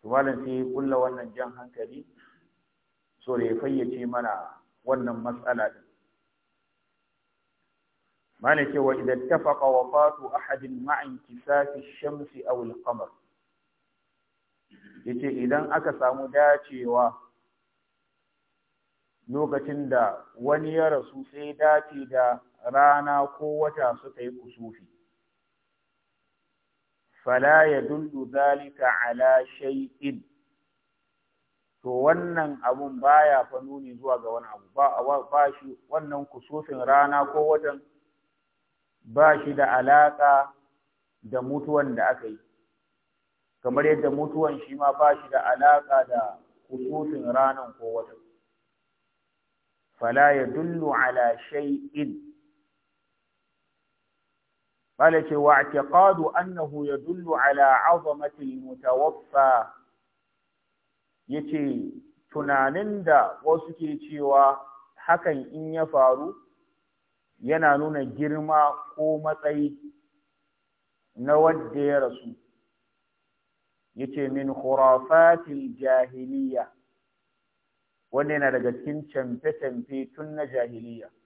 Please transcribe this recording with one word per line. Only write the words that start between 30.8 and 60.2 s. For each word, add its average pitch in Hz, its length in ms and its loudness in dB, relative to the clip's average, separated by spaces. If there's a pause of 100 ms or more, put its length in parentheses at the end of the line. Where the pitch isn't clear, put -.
To 127 80 -10
wannan 156 720 -2
abun 131 380 -4
baya 143 460 6
fa 131 140 -10
nuni 135 360 -16
zuwa 127 220 -2
ga 117 100 -10
wani 117 180 -8
abu, 107 280 -20
ba, 135 300 0
ba, 139 260 0
ba 143 300 2
shi 135 160 -18 (120)
wannan 147 380 -8
kusufin 147 580 -12
rana 143 420 4
ko 151 220 0
watan 151 320 0 (1200)
ba 147 400 6
shi 143 100 -6
da 139 120 2
alaƙa 143 840 4 (680)
da 123 200 -6
mutuwan 143 520 -2
da 110 140 0
aka 123 180 -4
yi. 110 120 -12 (1200)
Kamar 127 240 0
yadda 151 240 2
mutuwan 147 560 -4
shi 135 80 -16
ma 139 180 0
ba 147 240 4
shi - 120 -18
da 131 160 0
alaƙa 135 640 4
da 107 300 -4 (320)
kusufin 131 600 -6
ranan 135 460 0
ko 117 140 -12
watan. 113 240 -8 (1800)
فلا 139 320 4
يدل 156 520 -2
على 123 540 0 (120)
شيء. 147 720 -6 (2750)
Bala 160 240 6
ce, 156 140 -4
"واعتقاد 147 840 4
أنه 156 640 -4
يدل 160 380 -8 (100)
على 139 280 2
عظمة 147 760 2
المتوفى." 131 1300 0 (1600)